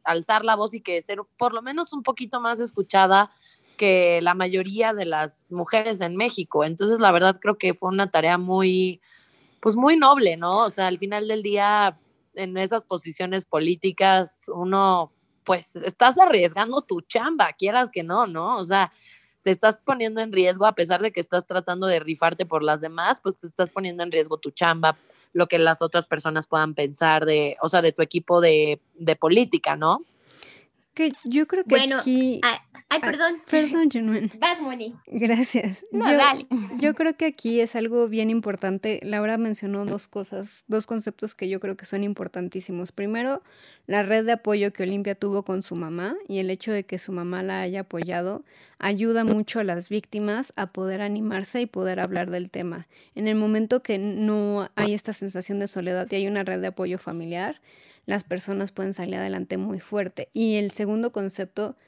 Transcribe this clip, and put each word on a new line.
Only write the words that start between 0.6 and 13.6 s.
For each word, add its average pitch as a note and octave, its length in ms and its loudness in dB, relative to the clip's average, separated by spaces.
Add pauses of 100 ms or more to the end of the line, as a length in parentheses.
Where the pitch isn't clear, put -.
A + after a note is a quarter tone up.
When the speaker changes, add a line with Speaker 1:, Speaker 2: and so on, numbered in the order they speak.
Speaker 1:
y A3 80 -12
que F3 220 -4
ser G3+ 160 -8 (180)
por A#3+ 160 0
lo A3+ 80 -6
menos C#4+ 320 -6
un C#4+ 100 -8
poquito B3 380 -4
más A#3 200 -2
escuchada G3 720 4 (460)
que F3+ 460 4
la F3 120 4
mayoría F#3+ 600 0
de G3+ 100 -6
las D#3 480 -4
mujeres G3+ 480 -2
en F3 160 -4
México. F#3+ 480 -2
Entonces, G3+ 360 0
la G3 120 6
verdad F#3 260 4
creo G#3 200 0
que F#3 160 0
fue F#3 160 -6
una G3 200 0
tarea E3+ 280 4
muy, F#3 600 2 (600)
pues G#3 160 2
muy D4 220 6
noble, C4 400 6
¿no? F3+ 260 2
O G3+ 60 2
sea, F#3+ 160 -2
al F3+ 100 0
final G#3 320 -4
del G#3+ 140 -2
día, G3+ 560 2 (380)
en F#3 200 -6
esas F#3+ 280 -2
posiciones F#3 600 -6
políticas, F3+ 1040 2